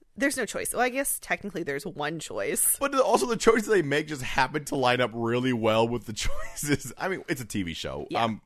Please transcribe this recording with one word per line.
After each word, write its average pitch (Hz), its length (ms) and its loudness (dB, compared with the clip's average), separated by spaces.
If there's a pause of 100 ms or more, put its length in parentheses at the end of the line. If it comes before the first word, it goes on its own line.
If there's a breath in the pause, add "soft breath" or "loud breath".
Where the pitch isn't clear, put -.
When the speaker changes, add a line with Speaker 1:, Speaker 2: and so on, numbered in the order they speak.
(160)
Speaker 1:
There's 269 220 0
no 233 80 -2
choice. - 260 -6
Well, 220 100 -2
I 254 60 2
guess 269 320 -2
technically 208 440 -6
there's 139 200 -4
one 156 340 -6
choice. - 600 -2
Speaker 2:
But 277 180 0
also 240 280 4
the 240 100 0
choices 226 320 4
they 202 140 4
make 147 260 0
just 143 140 -8
happen 131 440 0
to - 100 -4
line 123 260 4
up 117 100 2
really 120 400 2
well 113 340 4
with 120 200 -4
the 113 60 -8
<laughs> - 20 -6
choices. - 840 0
I 175 120 -4
mean, 180 200 -6
it's 131 140 -4
a - 20 -8
T 101 180 -4
V 82 120 -4
show. 71 340 -8
Speaker 1:
Yeah. 120 160 0
Speaker 2:
Um, 113 220 -2